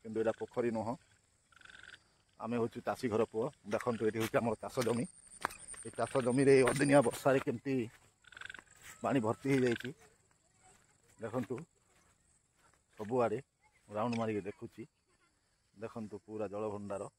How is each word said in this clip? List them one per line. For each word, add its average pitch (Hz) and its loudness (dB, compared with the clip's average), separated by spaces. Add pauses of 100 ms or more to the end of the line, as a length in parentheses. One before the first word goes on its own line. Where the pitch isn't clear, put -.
କିନ୍ତୁ 110 -8
ଏଇଟା 113 2
ପୋଖରୀ 117 -2
ନୁହଁ। 110 -4 (1500)
ଆମେ 113 -4
ହଉଛୁ 117 -2
ଚାଷୀ 110 -2
ଘର 113 4 (100)
ପୁଅ। 113 -2 (280)
ଦେଖନ୍ତୁ 117 -2
ଏଠି 107 0
ହଉଛି 110 -2
ଆମର 113 0
ଚାଷ 101 -8 (100)
ଜମି। 117 0 (800)
ଏ - -10 (100)
ଚାଷ 117 -2 (140)
ଜମିରେ 135 6 (160)
ଅଦିନିଆ 143 6
ବର୍ଷାରେ 135 2
କେମିତି 135 -4 (1300)
ପାଣି 113 2
ଭର୍ତ୍ତି 117 -2
ହେଇଯାଇଛି। 127 2 (1300)
ଦେଖନ୍ତୁ 113 -4 (1400)
ସବୁଆଡ଼େ 113 0 (500)
ରାଉଣ୍ଡ 110 -2
ମାରିକି 110 -2
ଦେଖୁଛି। 110 -14 (920)
ଦେଖନ୍ତୁ 107 -10
ପୁରା 107 -6
ଜଳଭଣ୍ଡାର 101 -4 (160)